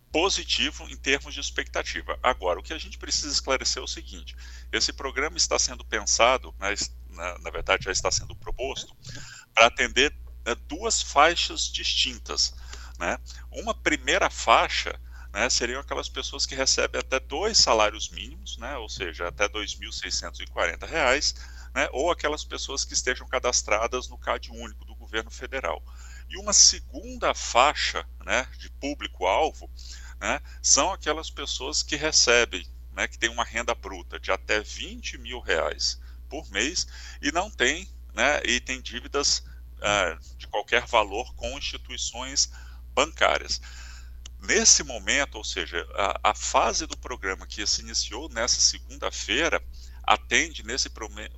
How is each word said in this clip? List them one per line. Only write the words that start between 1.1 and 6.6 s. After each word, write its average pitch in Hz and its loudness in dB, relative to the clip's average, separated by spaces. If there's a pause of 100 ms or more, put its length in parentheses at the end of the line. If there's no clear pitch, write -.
de 139 -8
expectativa. 143 -4
Agora, 92 2
o - -10
que - -8
a 160 -6
gente - -12
precisa 151 -2
esclarecer 131 0
é 135 -6
o - -10
seguinte: - -10 (360)
esse 117 2
programa 139 -4
está 135 2
sendo 123 -2
pensado, 113 4
né, 98 0